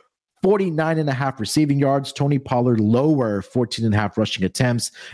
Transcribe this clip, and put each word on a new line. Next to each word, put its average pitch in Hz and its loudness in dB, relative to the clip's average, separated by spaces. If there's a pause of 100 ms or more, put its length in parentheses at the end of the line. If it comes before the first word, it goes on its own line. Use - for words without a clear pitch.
(420)
forty-nine 165 0
and 151 0
a 135 0
half 135 -4
receiving 143 2
yards. 139 0
Tony 143 0
Pollard 123 2
lower, 117 2
fourteen 117 -4
and 110 2
a 101 2
half 104 -2
rushing 107 -2
attempts. 120 -2 (220)